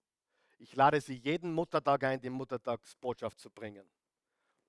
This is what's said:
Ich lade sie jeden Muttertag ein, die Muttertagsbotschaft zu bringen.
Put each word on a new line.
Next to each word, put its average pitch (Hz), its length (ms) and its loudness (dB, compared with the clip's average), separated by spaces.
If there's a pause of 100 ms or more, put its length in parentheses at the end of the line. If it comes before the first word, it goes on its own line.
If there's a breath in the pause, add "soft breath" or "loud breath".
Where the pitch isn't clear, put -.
(600)
Ich 123 160 -20
lade 143 260 6
sie 135 140 -10
jeden 160 380 -2
Muttertag 147 500 2
ein, 131 160 0
die 127 100 -8
Muttertagsbotschaft 123 1120 -6
zu - 100 -20
bringen. 101 400 -16 (800)